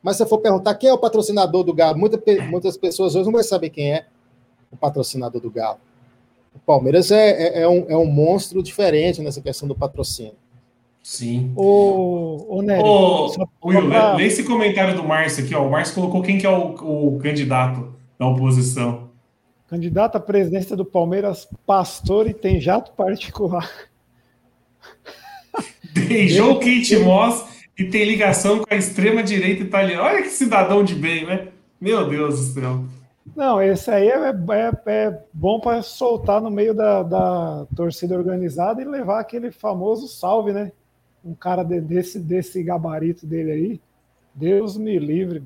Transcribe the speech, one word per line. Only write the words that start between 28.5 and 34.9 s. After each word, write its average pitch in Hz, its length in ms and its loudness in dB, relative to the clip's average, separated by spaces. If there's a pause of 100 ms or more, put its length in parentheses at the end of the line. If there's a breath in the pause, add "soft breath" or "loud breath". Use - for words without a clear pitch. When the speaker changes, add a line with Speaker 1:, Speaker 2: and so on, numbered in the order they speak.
Speaker 2:
com 214 160 0
a - 20 2
extrema-direita 196 840 0
italiana. 190 400 0
Olha 381 220 2
que - 60 -6
cidadão 202 540 2
de 175 120 0
bem, 160 320 -4
né? 185 220 -6 (300)
Meu 190 300 0
Deus 143 300 -2
do 131 200 -6
céu. 127 240 -4 (520)
Speaker 3:
Não, 254 260 2
esse 196 300 0
aí 202 160 4
é, 277 220 2
é, 214 420 -2 (160)
é 214 320 -2 (120)